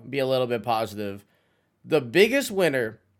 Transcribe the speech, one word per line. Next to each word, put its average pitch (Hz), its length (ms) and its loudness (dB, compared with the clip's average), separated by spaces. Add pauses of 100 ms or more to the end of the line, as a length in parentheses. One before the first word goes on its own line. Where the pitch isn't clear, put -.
be 135 100 -4
a 131 80 0
little 127 200 0
bit 117 160 -2
positive. 104 600 -4 (640)
The 151 160 2
biggest 208 500 2
winner 135 480 0 (200)